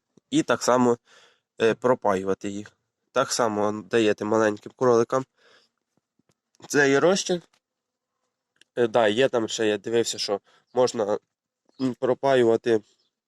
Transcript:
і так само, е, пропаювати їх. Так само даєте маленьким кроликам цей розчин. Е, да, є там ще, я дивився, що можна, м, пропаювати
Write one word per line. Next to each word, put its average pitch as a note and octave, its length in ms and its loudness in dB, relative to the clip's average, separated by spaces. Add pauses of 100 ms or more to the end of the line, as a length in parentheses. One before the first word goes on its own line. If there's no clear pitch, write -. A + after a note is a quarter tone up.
(300)
і D3+ 140 -2
так - 200 -2
само, B2 340 2 (640)
е, A2 120 2
пропаювати G2 760 -2
їх. G2+ 220 -14 (400)
Так C3 200 -2
само G#2 580 -2
даєте G#2+ 360 0
маленьким G#2+ 500 0
кроликам B2+ 500 0 (1400)
цей C#3 320 2
розчин. F3+ 420 0 (1300)
Е, A#2+ 120 0
да, A2 200 2
є A#2+ 220 2
там A2+ 180 -2
ще, A2+ 200 -4
я G#2 100 0
дивився, A2+ 400 -4
що G#2 240 -6 (320)
можна, A#2 460 0 (640)
м, C3 120 -4
пропаювати A#2+ 880 0 (460)